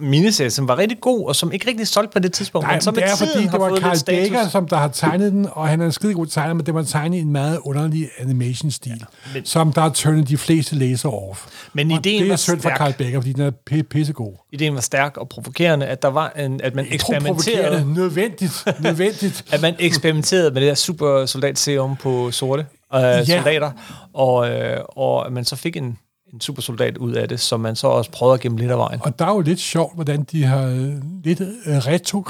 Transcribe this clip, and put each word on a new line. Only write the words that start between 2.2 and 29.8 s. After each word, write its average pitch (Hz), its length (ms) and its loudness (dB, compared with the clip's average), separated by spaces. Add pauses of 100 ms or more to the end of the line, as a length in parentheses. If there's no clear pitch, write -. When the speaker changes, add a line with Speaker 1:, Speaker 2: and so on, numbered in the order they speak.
Speaker 1:
tidspunkt, 175 340 -2
Speaker 2:
Nej, 165 80 2
Speaker 1:
men 160 80 0
som 190 120 0
Speaker 2:
men 196 80 0
det 185 40 2
Speaker 1:
med 196 60 2
Speaker 2:
er 202 40 2
Speaker 1:
tiden - 160 0
Speaker 2:
fordi, 208 120 2
Speaker 1:
har 185 80 0
Speaker 2:
det 180 80 2
var 190 80 2
Speaker 1:
fået 190 120 2
Speaker 2:
Carl 180 100 2
Speaker 1:
lidt 170 100 2
status. 180 220 0
Speaker 2:
Dækker, 208 260 2
som 180 200 0
der 175 80 0
har 147 120 2
tegnet 180 440 0
den, 196 200 2
og 156 160 -2
han 156 120 2
er 170 60 2
en 160 60 2
skidegod 175 340 -2
tegner, 156 280 -2
men 165 120 -2
det 170 80 0
var 160 80 0
tegnet 156 340 -2
i 180 40 -2
en 151 120 0
meget 147 300 0
underlig 151 460 -2 (100)
animation-stil, 127 840 -2
Speaker 1:
Ja, 110 40 -16 (300)
men 135 120 -8
Speaker 2:
som 160 260 2
der 160 80 2
har 160 80 4
turnet 156 400 2
de 147 80 2
fleste 156 400 2
læsere 127 360 0
off. 98 340 -10 (260)
Speaker 1:
Men 147 200 2
Speaker 2:
Og 160 60 2
Speaker 1:
ideen 202 220 2
Speaker 2:
det 185 60 2
er 202 60 2
Speaker 1:
var 180 40 2
Speaker 2:
synd 175 240 0
for 139 80 0
Speaker 1:
stærk. 135 100 0
Speaker 2:
Carl 143 200 2
Dækker, 131 220 -2
fordi 131 120 -2
den 131 100 -2
er 143 80 0 (200)
pi-, 151 120 2
pissegod. 143 500 -4 (200)
Speaker 1:
Ideen 147 220 -2
var 131 60 -4
stærk 139 360 0
og 127 120 -10
provokerende, 139 580 0
at 131 160 -6
der 143 60 4
var 147 200 0 (100)
en, 135 220 -4
at 127 140 -4
man 135 100 -2
Speaker 2:
Ikke 123 100 -6
Speaker 1:
eksperimenterede. 160 680 0
Speaker 2:
provokerende, 151 320 0
nødvendigt, 185 760 -2
Speaker 1:
<laughs> - 80 -8
Speaker 2:
nødvendigt. 190 720 0
Speaker 1:
At 151 100 2
man 165 160 2
eksperimenterede 165 720 2
med 131 100 0
det 139 80 6
der 143 60 4
supersoldatserum 139 1200 0
på 123 340 -2
sorte, 135 360 -2 (280)
øh, 131 60 4
Speaker 2:
Ja. 123 240 4
Speaker 1:
soldater, 151 460 2 (440)
og, 123 360 4
øh, 120 380 -2
og 131 380 0
at 127 60 -8
man 123 120 -4
så 120 120 -4
fik 170 200 -6
en, 123 220 -6 (360)
en 113 60 -16
supersoldat 123 560 -4
ud 120 160 -4
af 113 160 -2
det, 120 120 -6
som 117 200 -2
man 113 160 -4
så 139 100 0
også 120 240 2
prøvede 127 240 4
at 123 60 0
gemme 117 180 -2
lidt 120 120 0
af 123 80 2
vejen. 117 240 -2
Speaker 2:
Og 139 160 -2
der 165 80 0
er 185 80 4
jo 208 60 2
lidt 175 200 0
sjovt, 160 340 -2